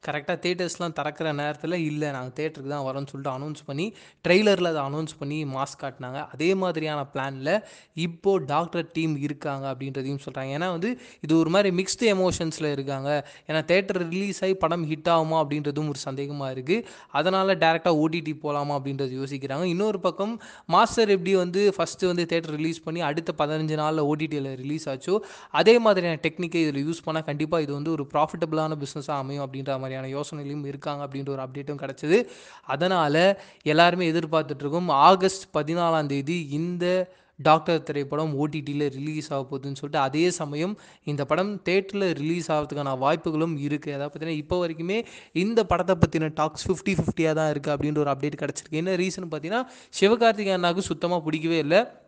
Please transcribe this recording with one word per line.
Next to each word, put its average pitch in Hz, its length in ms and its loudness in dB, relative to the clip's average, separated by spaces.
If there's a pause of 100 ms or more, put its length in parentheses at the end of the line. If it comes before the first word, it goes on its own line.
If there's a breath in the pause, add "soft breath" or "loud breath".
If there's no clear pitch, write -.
கரெக்டா 151 320 -4
தியேட்டர்ஸ்லாம் 175 540 -4
திறக்கிற 151 400 -4
நேரத்துல, 147 400 -4
"இல்ல, 151 380 -2
நாங்க 127 300 -8
தியேட்டருக்கு 151 260 -6
தான் 143 180 -4
வரோம்னு" 139 220 -4
சொல்லிட்டு 139 320 -6
அனௌன்ஸ் 147 260 -10
பண்ணி, 160 280 -6 (340 loud breath)
ட்ரெய்லர்ல 180 460 4
அதை 151 80 -2
அனௌன்ஸ் 147 380 -6
பண்ணி 151 260 -4
மாஸ் 135 360 -6
காட்டினாங்க. 135 460 -10
அதே 165 280 2
மாதிரியான 156 580 -2
பிளான்ல 139 500 -2 (300 loud breath)
இப்போ 170 440 0
டாக்டர் 165 560 -2
டீம் 156 240 0
இருக்காங்க 139 540 -4
அப்படின்றதையும் 135 480 -6 (120)
சொல்றாங்க. 135 240 -6
ஏன்னா 175 140 -2
வந்து 190 300 -4 (220 loud breath)
இது 156 160 4
ஒரு 160 120 4
மாதிரி 190 340 4
மிக்ஸ்டு - 180 -4
எமோஷன்ஸ்ல 180 680 2
இருக்காங்க. 139 580 -2 (180 loud breath)
ஏன்னா 156 180 0
தியேட்டர் 185 440 2
ரிலீஸ் 190 340 -4
ஆகி 190 120 2
படம் 170 340 0
ஹிட் 156 200 -2
ஆகுமா 160 360 4
அப்படின்றதும் 147 440 -2
ஒரு 139 160 -6
சந்தேகமா 139 460 -6
இருக்கு. 135 360 -2 (220 loud breath)
அதனால 190 460 2
டைரக்டா 165 340 4
ஓ 156 180 4
டி 165 120 -2
டி 151 240 -6
போலாமா 147 320 -2
அப்படின்றது 135 480 -4
யோசிக்கிறாங்க. 135 400 -6
இன்னொரு 190 360 0
பக்கம் 196 420 -4 (240 loud breath)
மாஸ்டர் 214 440 4
எப்படி 190 260 4
வந்து 185 380 4
ஃபர்ஸ்ட் 170 320 -2
வந்து 175 200 2
தியேட்டர் 165 300 -2
ரிலீஸ் 160 280 -2
பண்ணி 170 180 -4
அடுத்த 165 360 -2
பதினஞ்சு 156 400 0
நாள்ல 156 200 0
ஓ 147 160 2
டி 156 120 -2
டில 139 300 -4
ரிலீஸ் 147 340 -6
ஆச்சோ, 156 300 0 (320 loud breath)
அதே 208 280 8
மாதிரியான 226 120 6
டெக்னிக்கை 170 760 0
இதுல 143 240 0
யூஸ் 165 140 -6
பண்ணா - 60 -6 (120)
கண்டிப்பா 156 380 -2
இது 143 140 -2
வந்து 147 180 -4
ஒரு 143 220 -4
ப்ராஃபிட்டபிளான 156 680 0
பிசினஸா 139 300 -8
அமையும் 139 400 -4
அப்படின்ற 135 160 -8
மாதிரியான 131 400 -6
யோசனையிலும் 143 580 -8
இருக்காங்க 143 420 -8
அப்படின்ற 135 220 -8
ஒரு 135 120 -6
அப்டேட்டும் 139 380 -8
கிடைச்சது. 151 460 0 (360 loud breath)
அதனால 170 800 4 (200 loud breath)
எல்லாருமே 170 500 4
எதிர்பார்த்துட்டு 156 480 0
இருக்கோம், 160 300 -2
ஆகஸ்ட் 180 680 6
பதினாலாம் 160 480 0
தேதி 143 440 -2
இந்த 175 680 -2 (220 soft breath)
டாக்டர் 156 460 4
திரைப்படம் 147 500 -2
ஓ 139 120 0
டி 151 200 -4
டில 143 240 -2
ரிலீஸ் 147 440 -8
ஆக 139 100 -2
போகுதுன்னு 139 320 -8
சொல்லிட்டு. 147 220 -6
அதே 147 340 2
சமயம் 165 480 -4 (240 loud breath)
இந்த 143 220 -2
படம் 185 400 0
தியேட்டர்ல 190 480 0
ரிலீஸ் 156 380 -2
ஆகிறதுக்கான 143 460 -2
வாய்ப்புகளும் 160 600 0
இருக்கு. 143 360 -4
அதாவது 143 260 -8
பார்த்தீங்கன்னா, 160 180 -4
இப்போ 170 300 -2
வரைக்குமே 175 380 -4 (260 loud breath)
இந்த 214 340 2
படத்தை 175 340 2
பத்தின 160 340 4
டாக்ஸ் - 380 -2
ஃபிஃப்டி 185 240 0
ஃபிஃப்டியா 160 380 0
தான் 156 160 2
இருக்கு 147 220 -2
அப்படின்ற 147 260 0
ஒரு 143 140 2
அப்டேட் 143 300 -4
கிடைச்சிருக்கு. 143 280 -8
என்ன 170 260 -2
ரீசன் 180 360 -4
பார்த்தீங்கன்னா, 165 320 -4 (360 loud breath)
சிவகார்த்திகேயன் 214 540 6
அண்ணாவுக்கு 175 280 2
சுத்தமா 175 380 0
பிடிக்கவே 156 380 0
இல்ல 160 500 2